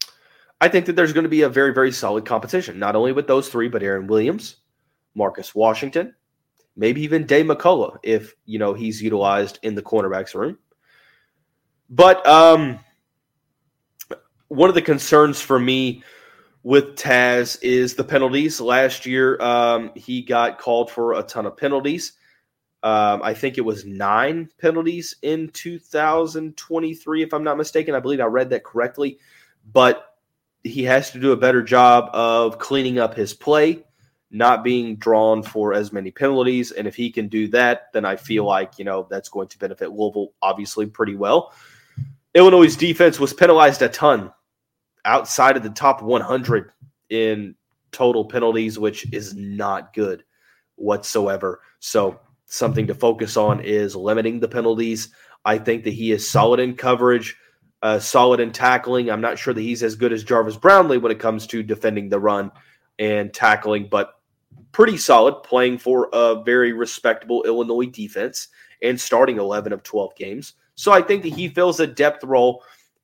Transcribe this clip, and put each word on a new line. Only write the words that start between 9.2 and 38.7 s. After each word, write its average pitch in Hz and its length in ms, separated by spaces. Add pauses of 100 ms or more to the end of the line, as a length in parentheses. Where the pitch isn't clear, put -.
in 110 140
the 101 80
cornerbacks 95 500
room. 131 240 (1300)
But, 175 380
um, 156 520 (1700)
one 147 200
of 185 80
the 170 60
concerns 151 580
for - 180
me 127 460 (600)
with 139 340
Taz 123 640
is 127 320
the 131 80
penalties. 139 560
Last 127 460
year, 131 360
um, 120 540
he 127 260
got 117 380
called 117 320
for 117 220
a 107 100
ton 110 220
of 98 100
penalties. 143 560 (720)
Um, 104 400
I 110 100
think 123 240
it 131 40
was 107 240
nine 110 640 (100)
penalties 165 640
in 156 280
two 170 300
thousand 156 800
twenty-three, 160 640
if 160 100
I'm 151 120
not 147 120
mistaken. 156 380
I 127 60
believe 135 180
I 123 60
read 123 240
that 123 160
correctly. 131 540 (520)
But 123 460 (460)
he 127 200
has 131 280
to 127 80
do 135 120
a 120 60
better 123 260
job 123 480
of 113 480
cleaning 127 400
up 113 160
his 104 180
play, 151 520 (440)
not 117 360
being 120 320
drawn 110 460
for 104 300
as 104 200
many 95 180
penalties. 127 600
And 104 160
if - 80
he 120 140
can 110 200
do 107 180
that, 120 460
then 104 100
I 98 140
feel 107 260
like, 95 340